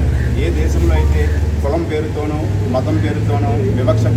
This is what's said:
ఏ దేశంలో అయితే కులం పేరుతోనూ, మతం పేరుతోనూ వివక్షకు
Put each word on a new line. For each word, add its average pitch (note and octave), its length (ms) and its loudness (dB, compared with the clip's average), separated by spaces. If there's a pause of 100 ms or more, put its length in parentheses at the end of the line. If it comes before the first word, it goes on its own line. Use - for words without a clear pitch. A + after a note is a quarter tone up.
(440)
ఏ - 60 2 (120)
దేశంలో - 340 2
అయితే - 260 2 (400)
కులం D3 220 0
పేరుతోనూ, - 560 -4 (360)
మతం - 280 0
పేరుతోనూ - 480 0 (280)
వివక్షకు - 380 0